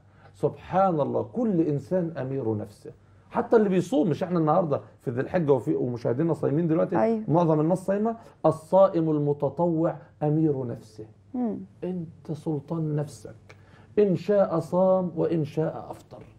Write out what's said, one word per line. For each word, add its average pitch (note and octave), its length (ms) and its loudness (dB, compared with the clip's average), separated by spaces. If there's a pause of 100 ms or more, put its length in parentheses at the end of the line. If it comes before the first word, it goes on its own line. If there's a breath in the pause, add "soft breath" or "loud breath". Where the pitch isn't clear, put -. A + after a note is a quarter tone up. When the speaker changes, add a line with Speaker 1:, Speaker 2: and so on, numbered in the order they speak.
(340 soft breath)
Speaker 1:
سبحان E3+ 680 0
الله، A#2+ 220 -2
كل G#3 380 0
إنسان F3 560 -2
أمير C3 400 -4
نفسه. - 340 -12 (400 soft breath)
حتى A#3 240 2
اللي G#3+ 140 4
بيصوم، F#3+ 400 2
مش D3 140 -2
إحنا F3 160 0
النهاردة D3+ 420 2 (180 loud breath)
في - 120 -8
ذي A#2+ 100 -2
الحجة D3 320 0
وفي، C3 220 0
ومشاهدينا B2+ 580 -2
صايمين C#3+ 340 0
دلوقتي، F#3 340 0
Speaker 2:
أيوة. A3 260 0
Speaker 1:
معظم D#3+ 320 4
الناس E3+ 180 2
صايمة. G#3 380 -2 (300 loud breath)
الصائم E3+ 680 4
المتطوع D3+ 840 0 (280 loud breath)
أمير D3+ 440 2
نفسه. A2+ 380 -12 (280)
Speaker 2:
مم. A3+ 240 -4 (260)
Speaker 1:
أنت F3 480 -8
سلطان D#3 640 -4
نفسك، - 400 -8 (640 soft breath)
إن G3 160 4
شاء G3 440 2
صام F#3 560 2
وإن D#3+ 300 0
شاء D#3 460 -4
أفطر. - 320 -20 (140)